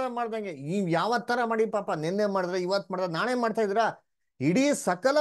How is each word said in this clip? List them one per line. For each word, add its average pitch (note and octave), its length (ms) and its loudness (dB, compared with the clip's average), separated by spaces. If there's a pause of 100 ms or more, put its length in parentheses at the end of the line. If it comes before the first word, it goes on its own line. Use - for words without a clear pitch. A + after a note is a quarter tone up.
ಮಾಡ್ದಂಗೆ. A3+ 440 -6
ನೀವ್ E3 380 -2
ಯಾವ E3 280 2
ತರ A#3+ 280 -2
ಮಾಡಿ A3+ 200 2
ಪಾಪ, G#3 260 -2
ನಿನ್ನೆ F3 340 0
ಮಾಡಿದ್ರೆ, F#3 360 0
ಇವತ್ G3 300 -2
ಮಾಡಿದ್ರೆ, F#3 220 -2
ನಾಳೆ G3+ 200 0
ಮಾಡ್ತಾ A3+ 280 0
ಇದ್ದೀರಾ? G#3 460 0 (320)
ಇಡೀ A3 340 4
ಸಕಲ B3 480 0